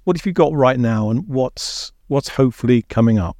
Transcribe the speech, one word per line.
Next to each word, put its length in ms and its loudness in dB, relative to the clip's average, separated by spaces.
what 120 0
have 80 -8
you 80 -4
got 220 2
right 240 2
now, 320 0
and 180 -4
what's, 640 -6
what's 220 -4
hopefully 540 0
coming 360 2
up 220 -4